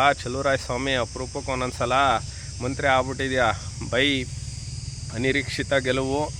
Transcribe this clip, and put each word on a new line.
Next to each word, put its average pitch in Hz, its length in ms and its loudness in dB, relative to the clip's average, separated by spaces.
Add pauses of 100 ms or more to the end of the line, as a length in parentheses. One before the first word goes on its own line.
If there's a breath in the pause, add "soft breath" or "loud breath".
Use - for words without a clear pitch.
(220)
ಚಲುವರಾಯ 135 340 0
ಸ್ವಾಮಿ, 131 380 -2
ಅಪರೂಪಕ್ಕೆ 127 580 -2
ಒಂದೊಂದು 127 220 -2
ಸಲ 123 180 0 (680 loud breath)
ಮಂತ್ರಿ 131 240 -2
ಆಗ್ಬಿಟ್ಟಿದ್ಯಾ. 131 680 4 (380 loud breath)
ಬೈ, 131 340 2 (880)
ಅನಿರೀಕ್ಷಿತ 135 580 -2
ಗೆಲುವು 135 680 0